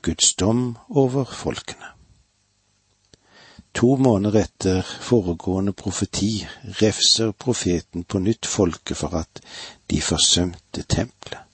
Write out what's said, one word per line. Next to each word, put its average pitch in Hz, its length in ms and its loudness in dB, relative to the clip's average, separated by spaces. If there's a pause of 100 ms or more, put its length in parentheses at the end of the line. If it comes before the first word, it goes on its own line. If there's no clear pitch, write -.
Guds - 320 0
dom 117 380 0 (160)
over 135 340 2
folkene. - 640 -10 (1800)
To 127 240 4
måneder 107 460 4
etter 92 420 0
foregående 95 880 0
profeti 101 720 -4 (380)
refser 107 500 2
profeten 87 720 -2
på 98 160 0
nytt 104 240 0
folket - 560 0
for - 160 -4
at - 240 -6 (480)
de 78 160 0
forsømte - 800 0
tempelet - 680 -4